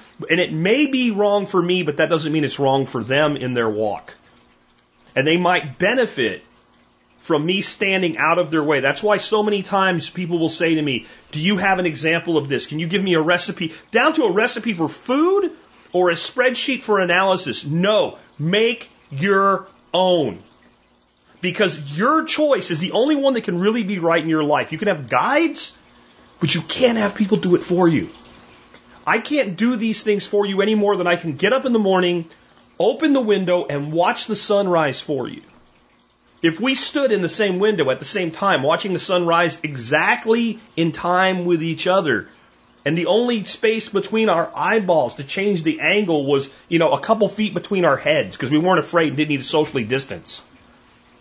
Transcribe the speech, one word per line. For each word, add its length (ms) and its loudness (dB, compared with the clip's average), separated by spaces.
and 100 2
it 120 -2
may 360 2
be 240 0
wrong 340 0
for 160 0
me, 220 0
but 140 -4
that 120 2
doesn't 220 0
mean 120 0
it's 160 -4
wrong 260 2
for 180 -6
them 340 0
in 160 -6
their 160 0
walk. 440 -4
And 120 2
they 100 4
might 400 0
benefit 680 0
from 260 0
me 160 0
standing 560 -2
out 220 2
of 120 -2
their 120 0
way. 160 2
That's 240 0
why 140 2
so 260 -2
many 200 -2
times 460 0
people 300 -4
will 100 0
say 260 0
to 60 0
me, 240 -4
"Do 60 -6
you 180 2
have 220 2
an 60 0
example 520 0
of 100 0
this? 180 -2
Can 140 -6
you 80 -4
give 160 0
me 120 2
a 60 2
recipe?" 520 -2
Down 220 2
to 100 0
a 80 2
recipe 420 -2
for 140 -2
food 640 0
or 180 2
a 40 2
spreadsheet 680 -2
for 160 2
analysis. 640 0
No, 520 0
make 500 0
your 560 2
own. 460 2
Because 560 -2
your 260 2
choice 480 0
is 80 -2
the 140 -4
only 240 2
one 160 2
that 80 -2
can 180 -4
really 240 0
be 160 -4
right 240 2
in 60 -2
your 160 2
life. 260 0
You 60 -6
can 100 -4
have 220 -2
guides, 640 0
but 160 0
you 60 -4
can't 360 0
have 180 -2
people 200 0
do 200 2
it 80 2
for 260 2
you. 200 0
I 140 0
can't 380 -2
do 180 0
these 260 -4
things 240 -2
for 200 0
you 160 -2
any 140 2
more 200 2
than 120 0
I 100 2
can 160 -6
get 180 0
up 140 0
in 80 0
the 60 4
morning, 500 0
open 320 2
the 80 2
window, 460 0
and 260 -6
watch 360 0
the 80 -4
sunrise 640 0
for 260 -4
you. 140 -14
If 200 0
we 120 0
stood 380 -2
in 100 2
the 80 -2
same 300 0
window 320 2
at 80 -2
the 60 -12
same 260 -4
time, 320 0
watching 300 0
the 60 -2
sunrise 600 0
exactly 960 0
in 160 0
time 520 0
with 160 2
each 240 -4
other, 440 2
and 140 0
the 80 -2
only 400 2
space 440 -2
between 380 0
our 280 2
eyeballs 600 0
to 80 -12
change 380 -2
the 200 -2
angle 440 2
was, 240 0
you 120 2
know, 140 2
a 60 2
couple 280 2
feet 260 -4
between 320 0
our 100 6
heads, 420 0
'cause 120 -4
we 80 4
weren't 220 4
afraid 300 2
and 80 -4
didn't 120 0
need 120 -2
to 20 -10
socially 400 0
distance. 580 -6